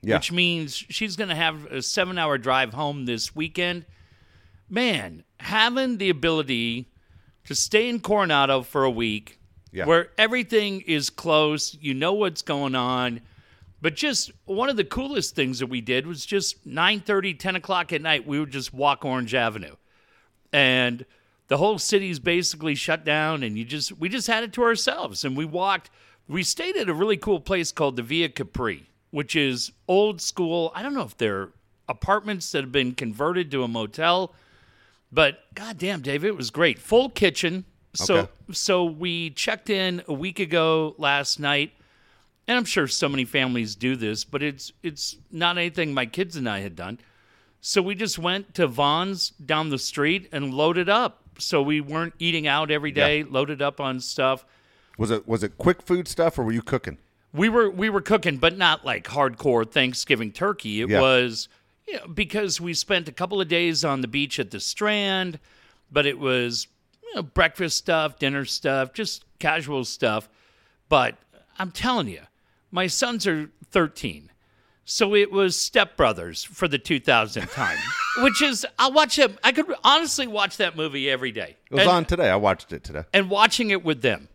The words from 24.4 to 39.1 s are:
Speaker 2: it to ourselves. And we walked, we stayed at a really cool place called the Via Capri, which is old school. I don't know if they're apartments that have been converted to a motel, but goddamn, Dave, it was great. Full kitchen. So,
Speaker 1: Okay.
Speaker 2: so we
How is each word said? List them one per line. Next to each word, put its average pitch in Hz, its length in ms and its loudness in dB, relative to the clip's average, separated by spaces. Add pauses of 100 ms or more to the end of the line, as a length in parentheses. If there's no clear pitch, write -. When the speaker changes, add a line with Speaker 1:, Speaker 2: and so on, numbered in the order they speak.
Speaker 2:
it 220 100 -10
to 247 100 0
ourselves. 233 640 0
And 131 100 -2
we 151 100 -2
walked, 180 440 -2 (380)
we 175 160 -4
stayed 359 340 -4
at 214 120 -2
a 165 40 0
really 202 240 0
cool 196 220 -2
place 180 320 -2
called 139 240 0
the 120 80 -4
Via 156 260 -2
Capri, 117 600 -6 (220)
which 147 240 -4
is 135 360 0 (160)
old 202 340 2
school. 170 540 -2
I 190 80 -8
don't 285 100 -6
know 262 100 -4
if 117 140 -12
they're 98 320 -2 (400)
apartments 202 600 -2
that 143 120 -2
have 131 80 -10
been 127 240 0
converted 143 560 -2
to 135 120 0
a 120 40 -2
motel, 156 640 0 (800)
but 151 320 2 (100)
goddamn, 196 480 -6
Dave, 139 220 -2
it 208 140 0
was 123 120 -6
great. 147 300 2
Full 247 300 4
kitchen. 185 560 0 (280)
So, - 240 2
Speaker 1:
Okay. - 140 2 (220)
Speaker 2:
so 180 320 2
we 170 460 -4